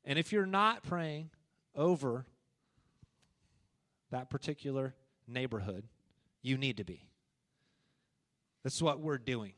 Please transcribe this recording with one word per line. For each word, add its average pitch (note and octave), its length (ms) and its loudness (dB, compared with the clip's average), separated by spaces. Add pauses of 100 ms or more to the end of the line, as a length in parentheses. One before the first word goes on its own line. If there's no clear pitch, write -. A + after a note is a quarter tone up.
And C#3+ 140 0
if E3 140 0
you're G3+ 160 4
not G#3 340 4
praying D#3+ 480 -4 (460)
over C#3 500 2 (1900)
that B2+ 180 -6
particular C3+ 640 -2 (320)
neighborhood, A2+ 600 -4 (540)
you C3 160 2
need C3 200 0
to G#2 60 -6
be. F2+ 240 -10 (1600)
That's C3+ 180 -2
what D3 180 2
we're D3+ 200 -2
doing. A2+ 380 -4